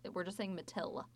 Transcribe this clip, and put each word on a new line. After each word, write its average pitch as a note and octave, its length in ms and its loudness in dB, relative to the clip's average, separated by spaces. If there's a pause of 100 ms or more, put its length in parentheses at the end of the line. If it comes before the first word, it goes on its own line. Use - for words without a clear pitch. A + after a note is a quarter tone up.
(120)
We're F3+ 120 2
just F#3+ 120 0
saying G3 180 2
Matilde. - 500 0 (120)